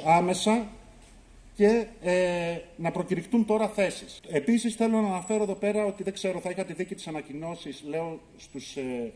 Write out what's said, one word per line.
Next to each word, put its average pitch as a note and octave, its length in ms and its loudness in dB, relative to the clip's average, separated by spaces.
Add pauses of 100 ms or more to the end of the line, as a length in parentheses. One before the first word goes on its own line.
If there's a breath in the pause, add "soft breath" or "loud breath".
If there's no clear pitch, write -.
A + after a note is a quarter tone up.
άμεσα F3+ 640 4 (880)
και, G#3+ 300 6 (160)
ε, F3+ 120 0 (600)
να E3 160 -2
προκηρυχτούν F3+ 540 0
τώρα G#3+ 240 2
θέσεις. - 500 -2 (100)
Επίσης, A3+ 460 2
θέλω A3+ 260 4
να G#3 60 2
αναφέρω G3 360 0
εδώ G3 100 0
πέρα G#3 320 0
ότι G3 180 -4
δεν F#3+ 100 -4
ξέρω, F#3 260 -2
θα F3+ 100 -4
είχατε F3+ 240 -6
δει F3+ 120 -4
και F#3+ 100 -8
τις - 120 -14
ανακοινώσεις, D#3 800 -10
λέω D#3+ 300 -4 (180)
στους, - 380 -14
ε, B2 400 -6